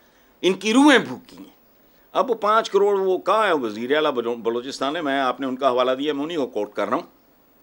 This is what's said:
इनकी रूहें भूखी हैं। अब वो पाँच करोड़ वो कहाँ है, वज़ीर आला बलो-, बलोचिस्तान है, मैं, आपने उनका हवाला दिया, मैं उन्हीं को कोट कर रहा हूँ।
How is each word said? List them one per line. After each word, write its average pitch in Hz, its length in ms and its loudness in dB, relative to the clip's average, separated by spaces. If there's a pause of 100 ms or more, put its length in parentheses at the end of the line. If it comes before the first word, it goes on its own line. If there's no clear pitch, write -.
(440)
इनकी 190 280 0
रूहें 254 340 6
भूखी 123 300 -14
हैं। 92 200 -20 (580)
अब 196 140 2
वो 247 60 -2
पाँच 214 360 0
करोड़ 202 280 2
वो 185 200 0
कहाँ 214 280 2
है, 185 80 2
वज़ीर 120 440 -2
आला 151 140 2
बलो-, 120 260 -4
बलोचिस्तान 123 580 -4
है, 175 60 -6
मैं, 139 180 -2
आपने 131 280 -2
उनका 127 220 0
हवाला 127 260 2
दिया, 147 180 -2
मैं 139 100 -6
उन्हीं 170 140 -6
को 135 80 -2
कोट 104 280 -6
कर 101 140 -2
रहा 117 80 -2
हूँ। 175 160 -8 (520)